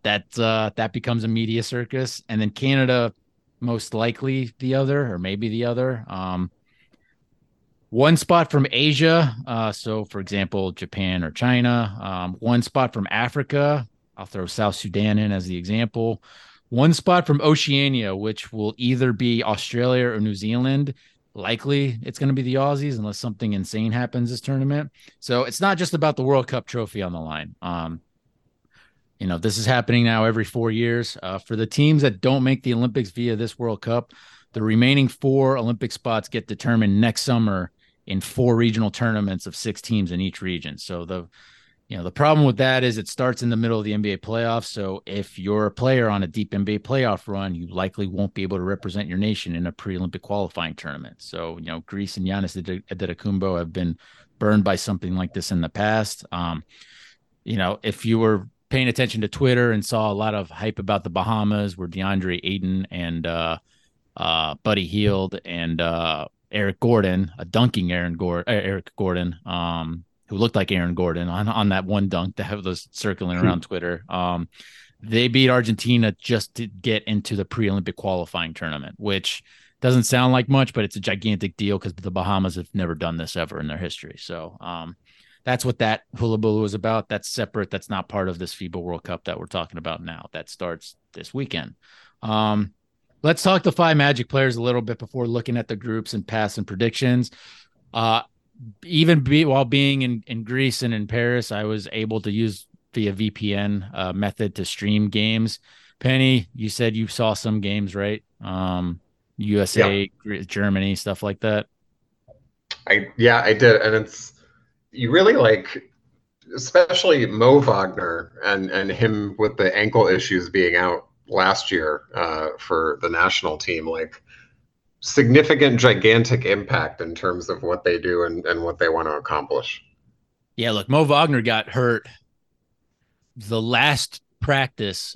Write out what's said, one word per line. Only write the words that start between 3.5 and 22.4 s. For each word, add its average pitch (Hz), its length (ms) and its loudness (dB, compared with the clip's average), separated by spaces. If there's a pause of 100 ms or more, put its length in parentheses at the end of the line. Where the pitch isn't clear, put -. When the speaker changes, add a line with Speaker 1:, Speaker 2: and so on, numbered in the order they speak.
Speaker 1:
most 120 340 -6
likely 120 680 -2
the 127 160 -2
other, 135 380 0
or 87 60 -6
maybe 101 300 -4
the 117 160 -2
other. 120 420 -2
Um, 92 440 -6 (1400)
one 147 280 6
spot 170 320 4
from 139 220 4
Asia. 151 640 4 (100)
Uh, 113 260 -2
so, 110 340 -4
for 101 140 -10
example, 95 520 -2
Japan 92 520 -4
or 78 80 -6
China. 120 720 0
Um, 92 380 -6
one 120 220 2
spot 127 320 0
from 101 180 -4
Africa. 139 760 0 (300)
I'll 98 80 -14
throw 92 200 -8
South 101 300 0
Sudan 104 440 0
in 104 120 0
as 95 140 -2
the 90 120 -6
example. 113 640 -2 (460)
One 143 240 6
spot 180 340 2
from 147 140 2
Oceania, 139 760 2
which 107 360 -6
will 107 260 -4
either 123 360 2
be 117 300 0
Australia 123 640 0
or 110 120 -4
New 107 160 -2
Zealand. 127 580 -2 (420)
Likely 120 640 -2
it's - 160 -12
gonna 139 160 0
be 135 80 -2